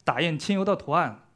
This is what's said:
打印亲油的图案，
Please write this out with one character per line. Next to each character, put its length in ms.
打 160
印 200
亲 160
油 100
的 100
图 180
案， 420